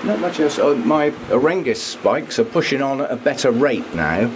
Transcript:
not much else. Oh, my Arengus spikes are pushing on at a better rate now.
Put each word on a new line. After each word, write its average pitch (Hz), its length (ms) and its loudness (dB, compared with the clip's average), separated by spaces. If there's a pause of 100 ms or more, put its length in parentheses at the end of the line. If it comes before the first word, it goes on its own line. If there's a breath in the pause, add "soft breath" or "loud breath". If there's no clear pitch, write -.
not 107 160 0
much 170 200 -4
else. 147 200 2
Oh, 147 160 4
my 147 360 2 (180)
Arengus 151 480 2
spikes - 600 -2
are 113 80 4
pushing - 360 0
on 135 200 -2
at 143 100 -4
a 127 40 -2
better 139 360 0
rate 120 440 0
now. 85 400 0